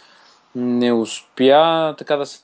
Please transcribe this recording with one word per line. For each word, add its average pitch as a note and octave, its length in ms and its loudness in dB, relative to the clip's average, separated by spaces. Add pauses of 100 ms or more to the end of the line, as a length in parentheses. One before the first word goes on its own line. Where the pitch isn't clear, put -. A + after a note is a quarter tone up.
(540)
Не B2 380 -2
успя, D3 1040 0
така - 180 -4
да C#3+ 100 -6
се, - 180 -20